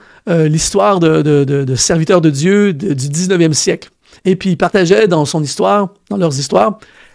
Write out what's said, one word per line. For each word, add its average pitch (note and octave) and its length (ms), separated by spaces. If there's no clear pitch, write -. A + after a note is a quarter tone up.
euh, D#3+ 200
l'histoire F#3+ 500
de, D#3+ 240
de, D3 220
de, C#3 180
de C3 140
serviteurs E3+ 440
de D#3+ 100
Dieu F#3+ 420
de, D#3 200
du C3+ 160
dix-neuvième E3+ 460
siècle. - 360
Et F#3 100
puis F#3+ 160
il F3 60
partageait F#3+ 500
dans E3 180
son D3+ 180
histoire, G3 520
dans G3+ 60
leurs D#3+ 220
histoires, G#3 420